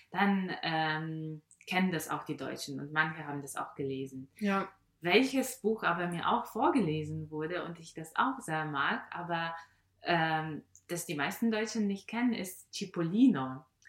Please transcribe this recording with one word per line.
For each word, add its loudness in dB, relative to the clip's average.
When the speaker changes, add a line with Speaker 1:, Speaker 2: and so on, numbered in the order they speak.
Speaker 1:
dann, 2
ähm, -2
kennen 2
das -2
auch -4
die -6
Deutschen -8
und -10
manche 0
haben -6
das -12
auch -8
gelesen. -6
Speaker 2:
Ja. 0
Speaker 1:
Welches 4
Buch 2
aber 2
mir -2
auch 2
vorgelesen 2
wurde -4
und -8
ich -18
das -12
auch 2
sehr -2
mag, 0
aber, -4
ähm, 2
das -4
die -4
meisten 0
Deutschen 0
nicht -4
kennen, 0
ist -8
Cipollino. 4